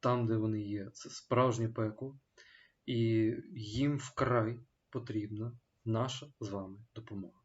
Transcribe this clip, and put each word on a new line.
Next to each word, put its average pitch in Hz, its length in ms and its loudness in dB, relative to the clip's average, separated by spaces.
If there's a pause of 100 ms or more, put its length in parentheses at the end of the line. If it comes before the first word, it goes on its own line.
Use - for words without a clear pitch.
там, 120 260 2
де 110 100 2
вони 107 240 2
є, 101 300 -4
це - 200 -14
справжнє 117 580 2
пекло. 117 500 -4 (680)
І 127 100 0 (580)
їм 131 440 0
вкрай 120 640 0 (300)
потрібна 110 680 -4 (260)
наша 113 560 -2
з 104 80 -6
вами 98 300 -6 (160)
допомога. 101 500 -10